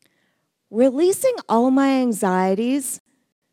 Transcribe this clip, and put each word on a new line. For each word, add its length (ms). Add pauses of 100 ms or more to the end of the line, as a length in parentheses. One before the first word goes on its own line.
(720)
Releasing 600 (160)
all 200
my 200
anxieties, 1120 (500)